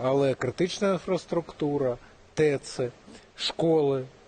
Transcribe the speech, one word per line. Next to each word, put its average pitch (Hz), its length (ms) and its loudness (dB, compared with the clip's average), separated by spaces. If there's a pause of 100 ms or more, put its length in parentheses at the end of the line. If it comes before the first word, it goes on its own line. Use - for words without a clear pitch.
але 135 300 2
критична 180 580 -2
інфраструктура, 156 1040 -2 (360)
теци, 139 580 0 (440)
школи, 143 720 2 (220)